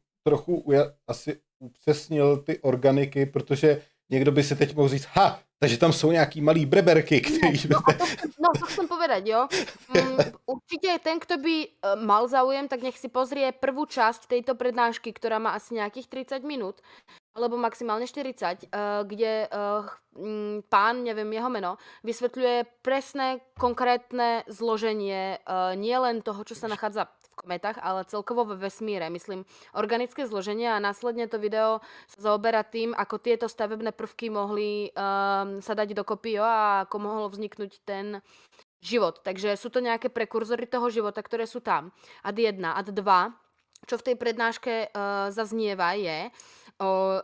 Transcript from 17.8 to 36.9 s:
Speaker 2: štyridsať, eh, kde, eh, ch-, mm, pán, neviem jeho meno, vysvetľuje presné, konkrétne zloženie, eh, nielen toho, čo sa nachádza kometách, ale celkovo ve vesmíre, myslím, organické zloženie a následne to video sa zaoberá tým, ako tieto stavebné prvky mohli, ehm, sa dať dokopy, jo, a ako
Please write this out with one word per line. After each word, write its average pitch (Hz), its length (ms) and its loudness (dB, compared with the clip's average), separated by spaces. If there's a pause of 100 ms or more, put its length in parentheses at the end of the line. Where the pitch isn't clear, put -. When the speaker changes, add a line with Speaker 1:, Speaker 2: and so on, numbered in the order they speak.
Speaker 2:
štyridsať, 247 600 -6
eh, - 0 - (400)
kde, 220 400 0
eh, 208 340 -2
ch-, - 140 -16 (240)
mm, 208 480 -6
pán, 226 400 2
neviem 214 240 -4
jeho 233 180 -4
meno, 196 260 -4 (280)
vysvetľuje 240 600 0 (200)
presné, 262 560 -2 (200)
konkrétne 247 880 0
zloženie, 208 920 -2
eh, 185 360 -2
nielen 233 460 0
toho, 208 220 -8
čo 226 100 -14
sa 220 140 -8
nachádza 208 400 -4 (300)
kometách, 180 400 -8
ale 185 320 -4
celkovo 233 340 -2
ve 208 140 -6
vesmíre, 196 560 -6
myslím, 185 320 -10 (320)
organické 240 480 -2
zloženie 208 400 -4
a 214 160 0
následne 226 480 -4
to 220 80 -4
video 220 400 0 (320)
sa - 80 -20 (160)
zaoberá 214 320 2
tým, 226 320 -4
ako 208 240 -4
tieto 233 240 2
stavebné 220 480 -4
prvky 220 400 -10
mohli, 208 560 -2
ehm, 196 720 -2
sa 220 160 -6
dať 208 160 -2
dokopy, 208 420 -4
jo, 208 80 2
a 214 400 4
ako - 140 -8